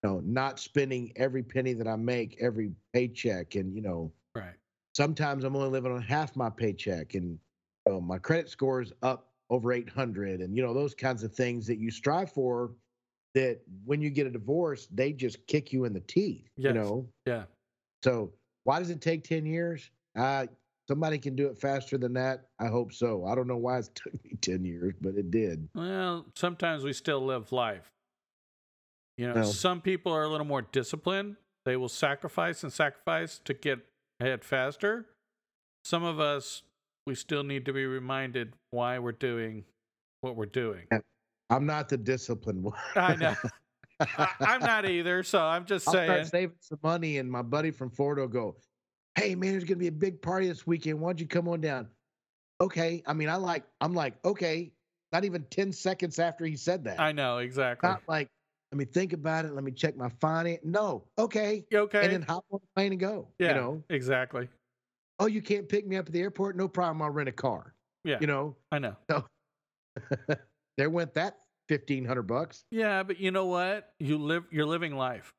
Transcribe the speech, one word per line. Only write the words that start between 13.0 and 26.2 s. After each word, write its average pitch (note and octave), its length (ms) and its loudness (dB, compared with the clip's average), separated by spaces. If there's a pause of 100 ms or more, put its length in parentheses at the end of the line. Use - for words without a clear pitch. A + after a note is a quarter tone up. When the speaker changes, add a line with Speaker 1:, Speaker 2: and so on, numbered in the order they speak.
Speaker 1:
that C3 260 2 (240)
when D3 160 0
you D3+ 80 0
get C#3 180 2
a B2 40 -4
divorce, C3+ 600 -2
they B2+ 220 2
just B2 340 -4
kick - 260 0
you C3 120 2
in A2 80 -2
the F#2+ 80 -4
teeth, - 460 0 (100)
you C3+ 80 -2
Speaker 2:
Yes. B2 100 6
Speaker 1:
know? A2+ 320 0 (180)
Speaker 2:
Yeah. A#2 200 -2 (580)
Speaker 1:
So A#2 300 0 (300)
why C#3+ 160 4
does F3+ 100 -4
it D#3+ 120 -6
take E3 220 0
ten D#3+ 220 -2
years? E3 440 -2 (260)
Uh, C3 320 2 (400)
somebody D#3 300 0
can C3 180 -4
do C#3 120 2
it C3+ 100 -4
faster C#3 400 0
than B2 160 0
that. C3 360 -2 (100)
I A2 80 -2
hope A#2 260 0
so. G#2+ 320 0
I G#2+ 100 0
don't B2+ 120 0
know B2 100 0
why B2 220 0
it G#2+ 120 -6
<laughs> - 40 -20
took - 180 -12 (100)
me - 180 -14
ten F#2 240 0
years, F2 360 -2
but F#2+ 140 -2
it F#2+ 160 -2
did. F2 440 0
Speaker 2:
Well, F3+ 500 -4 (100)